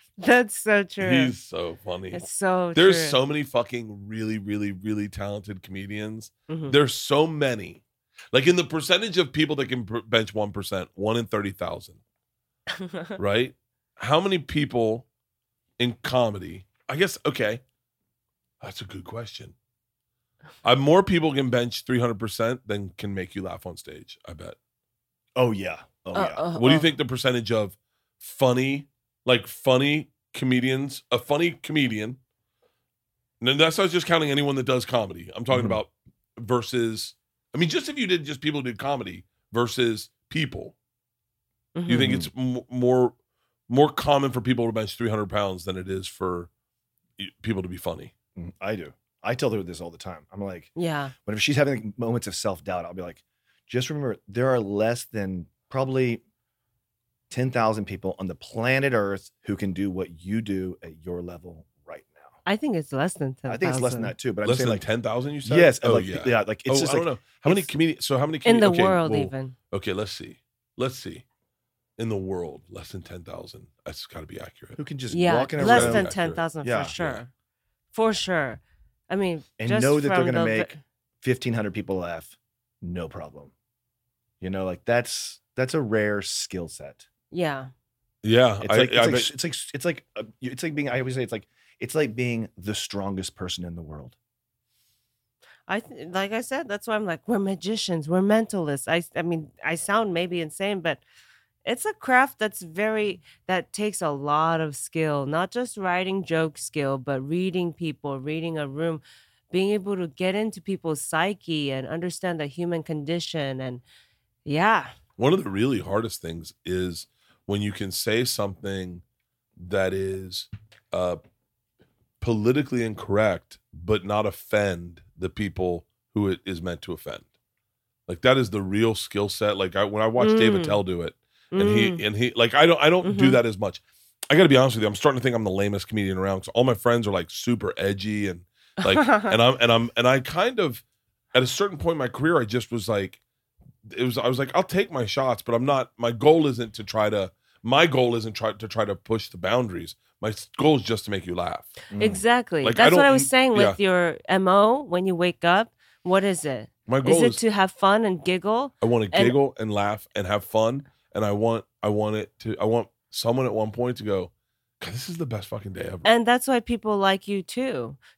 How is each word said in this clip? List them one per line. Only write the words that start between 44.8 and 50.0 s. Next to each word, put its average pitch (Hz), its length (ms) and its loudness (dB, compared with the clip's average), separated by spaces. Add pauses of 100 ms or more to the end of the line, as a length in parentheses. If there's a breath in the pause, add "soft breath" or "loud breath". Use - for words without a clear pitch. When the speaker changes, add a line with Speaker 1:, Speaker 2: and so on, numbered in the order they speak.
Speaker 2:
three 117 140 -2
hundred 104 200 -2
pounds 98 340 -2
than 95 120 -6
it 92 120 -10
is 95 200 -6
for 90 420 -6 (680)
y-, 98 80 -12 (160)
people 98 200 -2
to 90 60 -6
be 90 80 -10
funny? - 380 -8 (220)
Speaker 3:
Mm, 87 240 -12
I 101 140 -4
do. 78 180 -12 (300)
I 117 140 -2
tell 127 140 0
her 104 120 -4
this 87 180 -12
all 87 100 -12
the 85 80 -20
time. 82 340 -16